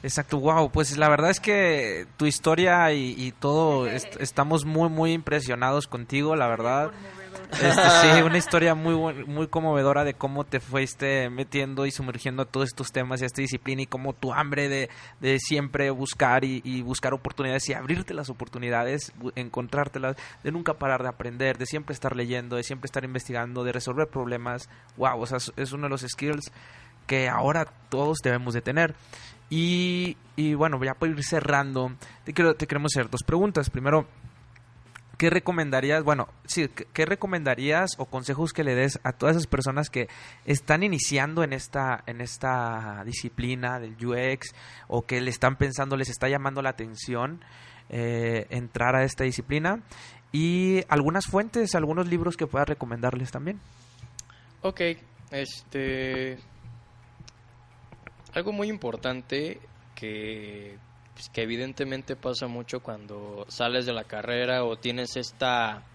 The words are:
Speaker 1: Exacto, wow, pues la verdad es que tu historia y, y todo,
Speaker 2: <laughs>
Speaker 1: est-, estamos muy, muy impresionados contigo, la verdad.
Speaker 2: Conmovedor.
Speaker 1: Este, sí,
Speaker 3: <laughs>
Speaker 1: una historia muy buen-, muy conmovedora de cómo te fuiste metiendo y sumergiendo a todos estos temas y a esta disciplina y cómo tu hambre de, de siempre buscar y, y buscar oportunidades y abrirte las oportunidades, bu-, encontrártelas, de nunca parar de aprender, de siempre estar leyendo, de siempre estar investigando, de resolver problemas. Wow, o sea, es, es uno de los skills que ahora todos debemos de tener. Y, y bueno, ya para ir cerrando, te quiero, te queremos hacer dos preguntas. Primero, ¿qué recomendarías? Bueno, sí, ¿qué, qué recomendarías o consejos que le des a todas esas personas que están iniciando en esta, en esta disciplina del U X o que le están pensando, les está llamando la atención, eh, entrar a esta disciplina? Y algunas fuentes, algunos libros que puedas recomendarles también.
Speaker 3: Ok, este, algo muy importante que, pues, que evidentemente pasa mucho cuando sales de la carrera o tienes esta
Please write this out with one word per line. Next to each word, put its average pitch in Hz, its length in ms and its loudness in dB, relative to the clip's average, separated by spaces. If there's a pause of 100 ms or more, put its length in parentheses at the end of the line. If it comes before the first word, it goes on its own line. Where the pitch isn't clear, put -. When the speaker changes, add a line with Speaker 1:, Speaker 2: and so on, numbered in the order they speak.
Speaker 1:
Exacto, 143 360 -2
wow, 156 320 4
pues 143 260 0
la 151 120 6
verdad 151 200 6
es 190 100 2
que 147 680 2 (100)
tu 151 80 2
historia 165 680 6
y, 127 240 0
y 127 160 -6
todo, 147 540 4
Speaker 2:
<laughs> 107 40 -2
Speaker 1:
est-, - 300 -6
estamos 143 440 2
muy, 156 240 4
muy 160 220 2
impresionados 143 760 0
contigo, 139 500 0
la 127 100 4
verdad. 117 440 2
Speaker 2:
Conmovedor. - 300 -16 (300)
Speaker 1:
Este, 170 380 6 (260)
sí, 165 60 10
Speaker 3:
<laughs> 160 40 6
Speaker 1:
una 170 140 4
historia 165 340 6
muy 160 220 2
buen-, 156 320 -2
muy 147 200 -2
conmovedora 147 560 4
de 139 120 0
cómo 139 280 -4
te 131 160 -2
fuiste 135 680 0
metiendo 135 560 -2
y 139 60 0
sumergiendo 127 500 -4
a 127 40 0
todos 135 240 -2
estos - 220 -8
temas 127 300 -2
y 127 40 0
a - 20 -2
esta 139 140 -4
disciplina 135 420 -4
y - 20 -4
cómo 131 280 -6
tu 127 200 -4
hambre 143 360 0
de, 135 200 -2 (300)
de 135 180 4
siempre 139 540 0
buscar 131 540 2
y, 131 180 -2
y 127 180 -4
buscar 127 320 -2
oportunidades 131 560 -4
y 135 40 -2
abrirte 143 420 -4
las 139 160 -8
oportunidades, 120 880 -2
bu-, 123 140 -6
encontrártelas, 131 800 -4 (280)
de 139 80 -2
nunca 170 280 -2
parar 131 240 0
de 127 60 -2
aprender, 123 500 -2
de 127 80 -4
siempre 151 260 -6
estar 131 220 -4
leyendo, 123 400 -4
de 120 80 -2
siempre 135 240 -8
estar 131 160 -4
investigando, 123 600 -6
de 123 100 0
resolver 127 340 -2
problemas. 123 600 -4 (300)
Wow, 123 240 0
o 120 60 -4
sea, 127 100 -2
es, 123 200 -6
es 135 160 -6
uno 143 100 -6
de 139 60 -4
los 135 120 -4
skills 143 500 -6 (540)
que 131 240 0
ahora 139 360 2 (240)
todos 147 340 0
debemos 123 320 0
de 117 60 0
tener. 156 340 2 (580)
Y, 180 640 2 (220)
y 151 160 2
bueno, 147 280 2
ya 131 120 -2
para 160 180 0
ir 147 140 -4
cerrando, 139 680 0 (320)
te - 80 -8
quiero, 165 240 6
te 151 120 -6
queremos 147 280 0
hacer 117 140 0
dos 123 140 -4
preguntas. 175 460 2
Primero, 143 380 2 (1080)
¿qué 165 120 4
recomendarías? 151 760 2
Bueno, 143 240 2 (160)
sí, 151 240 -2
¿qué, - 240 -12
qué 156 120 2
recomendarías 165 920 0
o 135 80 -6
consejos 135 480 -2
que 156 100 -2
le 131 120 2
des 135 280 2
a 131 80 0
todas 151 240 4
esas 160 120 0
personas 135 420 0
que 120 180 -4 (380)
están 156 380 2
iniciando 156 600 0
en 139 80 0
esta, 131 560 -4
en 117 140 -8
esta 117 840 -4
disciplina 123 760 -4
del 110 240 -12
U 120 80 0
X 131 420 -2 (320)
o 117 180 -2
que 123 140 -2
le 127 120 -2
están 131 260 2
pensando, 139 400 0
les 127 100 -2
está 127 220 -2
llamando 139 320 -2
la 135 80 0
atención, 123 720 -6 (480)
eh, 117 600 -2
entrar 123 440 0
a 131 80 4
esta 135 220 0
disciplina? 147 560 -2 (500)
Y 180 560 2
algunas 151 380 2
fuentes, 214 500 0
algunos 165 320 0
libros 170 300 0
que 156 100 -2
puedas 143 220 0
recomendarles 127 600 -4
también. 170 280 -8 (1040)
Speaker 3:
Ok, 190 180 -4 (520)
este, 131 1080 -4 (1900)
algo 185 180 -4
muy 208 180 -4
importante 131 880 -6 (360)
que, 107 840 -12 (360)
pues, - 160 -18
que 113 140 -6
evidentemente 131 720 -6
pasa 127 320 -6
mucho 120 340 -8
cuando 104 680 -14
sales 123 360 -2
de 123 80 -4
la 110 120 -6
carrera 120 580 -2
o 113 140 -2
tienes 123 400 -6
esta 117 640 -2 (120)